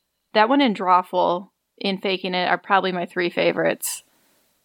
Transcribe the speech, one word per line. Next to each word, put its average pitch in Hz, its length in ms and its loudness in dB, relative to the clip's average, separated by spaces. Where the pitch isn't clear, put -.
that 214 160 4
one 277 100 2
and 247 160 2
Drawful 180 760 0
in 196 220 -4
Faking 190 340 -4
It 180 160 -2
are 175 80 2
probably 190 340 0
my 180 140 -4
three 175 240 -4
favorites. 170 720 -2